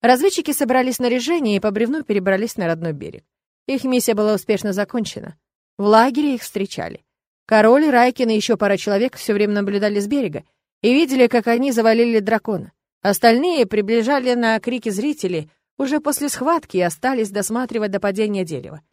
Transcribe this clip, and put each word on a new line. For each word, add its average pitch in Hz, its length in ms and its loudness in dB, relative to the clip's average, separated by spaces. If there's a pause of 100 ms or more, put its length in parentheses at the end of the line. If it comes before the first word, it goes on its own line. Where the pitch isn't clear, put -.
Разведчики 285 500 2
собрали 254 380 0
снаряжение 247 640 -2
и 190 40 0
по 214 100 0
бревну 233 320 -2
перебрались 196 540 -2
на 190 100 -4
родной 165 260 -4
берег. - 320 -12 (420)
Их 269 180 -4
миссия 247 300 0
была 214 200 0
успешно 208 380 -2
закончена. - 640 -6 (420)
В 196 60 -4
лагере 247 500 4
их 233 80 -8
встречали. - 640 -10 (420)
Король, 226 440 6
Райкин 247 400 2
и 220 40 2
еще 214 220 0
пара 202 200 0
человек 208 400 -2
все - 180 -4
время 208 200 0
наблюдали 202 460 -2
с 202 60 -6
берега 208 380 -4 (380)
и 233 100 4
видели, 262 340 4
как 233 200 2
они 247 260 0
завалили 226 480 2
дракона. 208 520 -4 (300)
Остальные 240 640 2
приближали 233 680 0
на 226 240 0
крики 233 300 -6
зрителей 196 600 -4 (280)
уже 277 220 -2
после 294 280 -4
схватки 302 500 -2
и - 20 2
остались 220 500 -2
досматривать 214 600 -4
до 196 100 -4
падения 202 440 -2
дерева. 151 380 -12 (100)